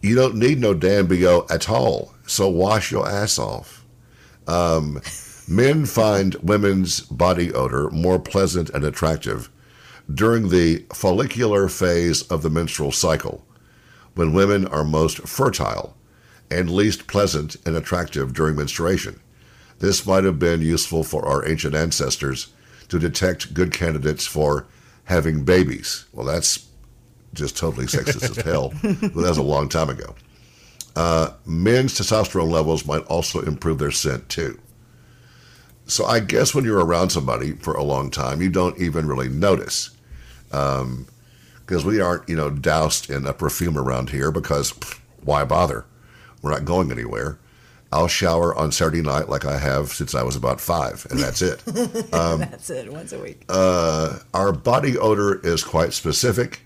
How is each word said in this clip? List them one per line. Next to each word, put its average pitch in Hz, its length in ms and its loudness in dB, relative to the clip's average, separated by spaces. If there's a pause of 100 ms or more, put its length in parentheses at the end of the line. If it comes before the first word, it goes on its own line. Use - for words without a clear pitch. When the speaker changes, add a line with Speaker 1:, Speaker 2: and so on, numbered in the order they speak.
Speaker 1:
You 101 120 2
don't 127 220 4
need 127 240 4
no 104 160 4
damn 92 320 4
B 90 180 4
O 87 240 6
at 82 180 -2
all, 69 460 0 (140)
so 98 200 0
wash 95 440 2
your - 180 -2
ass 101 300 -2
off. - 440 -8 (600)
Um, 80 560 0 (460)
men 131 400 4
find 101 560 4
women's 98 560 2
body 87 520 0
odor 65 380 0
more 87 300 2
pleasant 87 500 0
and 71 140 -2
attractive 73 680 -2 (640)
during 110 360 4
the 85 440 4
follicular 104 760 2
phase 87 560 2
of 80 200 -2
the 80 80 0
menstrual 78 400 -2
cycle, - 520 -2 (720)
when 82 200 2
women 98 340 4
are 76 160 -2
most 78 340 2 (100)
fertile - 720 -2 (540)
and 87 180 0
least 101 380 0
pleasant 78 480 0 (100)
and 82 100 -2
attractive 78 560 -4
during 76 240 0
menstruation. 78 640 -2 (600)
This - 260 0
might 95 180 4
have 92 140 2
been 85 240 2
useful 80 420 0
for - 220 -4
our 71 240 0
ancient 78 240 -2
ancestors 71 760 -2 (400)
to 90 100 0
detect 87 560 -2
good 87 180 0
candidates 76 540 -2
for 73 400 0 (380)
having 78 380 0
babies. 90 680 0
Well, 60 140 -8
that's 80 320 -2 (720)
just 71 240 -6
totally 64 300 -4
sexist - 420 -2
as 101 160 -8
hell. 76 320 -2
Speaker 2:
<laughs> 147 40 -8
Speaker 1:
But 202 340 -2
that 85 140 0
was 80 80 2
a 71 60 0
long 73 240 0
time 78 220 -2
ago. - 260 -10 (800)
Uh, 82 360 2 (140)
men's 113 540 2
testosterone 95 500 0
levels 80 360 2
might 73 220 -2
also 82 340 -2
improve 78 380 -2
their 71 120 -2
scent, 69 380 -4
too. - 280 -6 (1300)
So - 180 -2
I 117 140 4
guess - 360 0
when 147 80 2
you're 104 220 4
around 85 260 2
somebody 65 420 -2
for - 220 -4
a 71 80 -2
long 69 260 0
time, 69 320 -4
you 92 80 2
don't 90 300 0
even 80 280 -2
really 65 220 -2
notice. 78 640 0 (600)
Um, 65 560 -2 (580)
'cause 87 180 -2
we 104 160 2
aren't, 87 300 0
you 82 60 -2
know, 76 140 0
doused 78 600 0
in 69 180 -4
a 69 60 -4
perfume 82 440 -2
around 64 340 -2
here 69 200 0
because, 73 400 -2
pff, - 280 -14 (240)
why 73 200 2
bother? 69 420 0 (560)
We're 73 100 -4
not 71 140 -2
going 85 260 0
anywhere. 58 460 -6 (540)
I'll 82 160 2
shower 85 480 2
on 76 160 0
Saturday 82 300 0
night 73 280 -2
like 69 160 -4
I 71 120 -2
have 69 360 0
since - 220 -6
I 62 80 0
was 65 120 -4
about 62 260 -2
five, 69 480 -4
and - 100 -4
that's - 220 -2
it. 90 260 -2
Speaker 2:
<laughs> 226 460 -4
Speaker 1:
Um, 165 260 0
Speaker 2:
That's - 300 -8
it, 127 220 -10
once 156 220 -14
a - 60 -12
week. - 300 -16
Speaker 1:
uh, 82 720 2 (140)
our 98 200 2
body 123 440 2
odor 101 460 2
is 82 200 0
quite 82 300 0
specific 120 720 -2